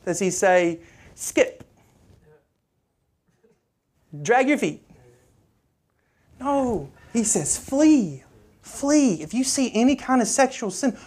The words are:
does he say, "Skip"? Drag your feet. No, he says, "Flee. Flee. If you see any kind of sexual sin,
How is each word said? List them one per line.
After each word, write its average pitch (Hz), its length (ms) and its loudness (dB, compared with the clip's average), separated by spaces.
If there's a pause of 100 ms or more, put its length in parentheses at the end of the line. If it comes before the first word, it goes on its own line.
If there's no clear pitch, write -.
does 175 140 -4
he 190 120 0
say, 175 500 2 (340)
"Skip"? - 500 -4 (2500)
Drag 247 260 2
your 294 100 2
feet. 170 240 -4 (1600)
No, 254 520 -4 (240)
he 226 100 0
says, 170 320 -2
"Flee. 269 680 2 (360)
Flee. 277 540 0
If 156 200 -12
you 247 80 0
see 254 320 -2
any 254 220 2
kind 254 240 0
of 214 80 0
sexual 254 420 0
sin, - 260 -4 (100)